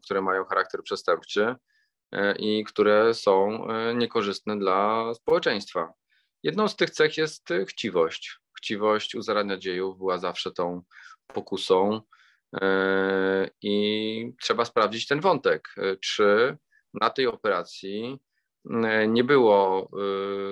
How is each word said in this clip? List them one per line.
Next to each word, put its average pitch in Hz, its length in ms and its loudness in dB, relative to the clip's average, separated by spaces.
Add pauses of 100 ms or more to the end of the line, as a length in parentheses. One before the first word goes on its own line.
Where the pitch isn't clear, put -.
które 98 180 -4
mają 95 240 -2
charakter 95 380 -4
przestępczy, 101 720 -2 (560)
e, 98 240 0
i 107 280 -2
które 107 500 4
są, 101 540 2
e, 113 280 -4
niekorzystne 107 640 -2
dla 104 540 0
społeczeństwa. 113 800 -2 (500)
Jedną 190 240 0
z - 80 -6
tych 165 140 0
cech 156 280 0
jest, 156 340 -4
e, 98 140 -2
chciwość. - 720 -2 (200)
Chciwość 107 580 -2
u 110 60 -6
zarania 101 360 -2
dziejów 92 400 -6
była 92 200 -2
zawsze 87 340 -6
tą 87 300 -4 (460)
pokusą, 98 720 0 (600)
e, 95 880 2 (120)
i 107 800 -2
trzeba 113 240 -2
sprawdzić 113 420 -2
ten 147 140 0
wątek, 131 560 0
e, 95 200 -2
czy 110 600 2 (360)
na 110 160 0
tej 131 180 -2
operacji, 104 880 -4 (520)
e, 110 380 2
nie 117 160 4
było, 104 640 4 (640)